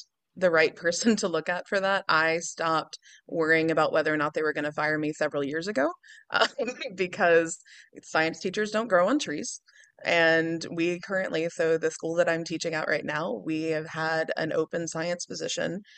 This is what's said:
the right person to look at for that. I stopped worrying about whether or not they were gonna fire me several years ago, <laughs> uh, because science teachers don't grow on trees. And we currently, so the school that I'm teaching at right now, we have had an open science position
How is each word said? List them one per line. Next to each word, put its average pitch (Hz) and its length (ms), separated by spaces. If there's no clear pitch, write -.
the 180 140
right 160 220
person 190 440
to 208 100
look 160 220
at 175 180
for 196 140
that. 190 260
I 160 300
stopped 165 600
worrying 160 440
about 156 200
whether 151 220
or 156 40
not 151 160
they 156 100
were 151 100
gonna 151 180
fire 151 260
me 151 140
several 147 320
years 156 240
ago, 262 240
<laughs> - 180
uh, - 180
because 180 640
science 160 380
teachers 208 320
don't 220 160
grow 185 220
on 285 100
trees. 175 400
And 165 680
we 170 280
currently, 175 500
so 165 280
the 160 140
school 165 240
that 170 120
I'm 165 160
teaching 165 300
at 156 140
right 147 180
now, 175 400
we 160 200
have 156 200
had 160 500
an 160 160
open 160 360
science 170 400
position 165 540